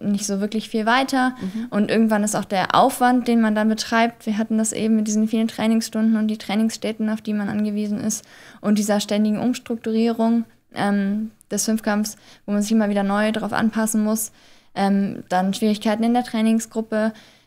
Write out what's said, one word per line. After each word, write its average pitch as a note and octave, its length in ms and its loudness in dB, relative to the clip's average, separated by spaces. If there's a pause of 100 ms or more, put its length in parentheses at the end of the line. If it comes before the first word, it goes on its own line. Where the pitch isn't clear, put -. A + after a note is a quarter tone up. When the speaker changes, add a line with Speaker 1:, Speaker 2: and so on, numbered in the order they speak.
Speaker 1:
nicht G3+ 260 -2
so G3 140 -2
wirklich G#3 280 -4
viel A3 160 -2
weiter. B3+ 560 0
Speaker 2:
Mhm. G#3 300 -6
Speaker 1:
Und G#3 220 0
irgendwann G#3+ 320 2
ist G#3 100 -2
auch G3+ 100 -2
der F#3 300 -2
Aufwand, B3 540 4
den A#3 120 4
man A3 140 2
dann G#3+ 140 2
betreibt, A3+ 580 0
wir G#3+ 100 -2
hatten A3 220 -2
das A3 140 0
eben A3 240 0
mit G#3+ 100 0
diesen G#3+ 220 0
vielen A3+ 180 0
Trainingsstunden A3+ 720 0
und G#3+ 100 0
die G#3+ 120 -2
Trainingsstätten, A3 720 -2
auf A3 120 -2
die G#3+ 140 -6
man G#3 140 -2
angewiesen G#3 520 -2
ist, G#3+ 240 -4 (360)
und G#3+ 200 2
dieser G#3 180 0
ständigen G#3+ 400 0
Umstrukturierung, A3+ 1040 0 (300)
ähm, G3+ 560 0 (220)
des G#3 140 -2
Fünfkampfs, G#3+ 500 -2 (300)
wo G3+ 60 -4
man G3+ 100 2
sich G#3 100 -4
immer A3 160 4
wieder G3+ 160 0
neu G#3 260 2
drauf G#3+ 220 -4
anpassen A3 500 0
muss, A3 300 -2 (420)
ähm, G3 540 0
dann F#3 260 0
Schwierigkeiten G#3+ 480 0
in A#3 120 2
der B3 100 2
Trainingsgruppe, A3 880 0 (340)